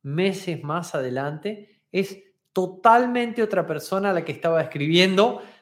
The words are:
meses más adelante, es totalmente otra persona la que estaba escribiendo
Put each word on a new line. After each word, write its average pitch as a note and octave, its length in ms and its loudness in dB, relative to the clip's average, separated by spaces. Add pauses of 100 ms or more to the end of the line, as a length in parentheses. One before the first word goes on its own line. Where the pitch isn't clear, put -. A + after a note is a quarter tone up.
meses E3+ 600 -2
más E3 320 -6
adelante, D3 880 -6 (100)
es F#3+ 340 -4 (280)
totalmente A#3 880 2
otra G3+ 260 0
persona F#3+ 460 -2
la E3+ 120 -2
que D#3 80 -6
estaba E3 300 0
escribiendo F#3 800 2 (200)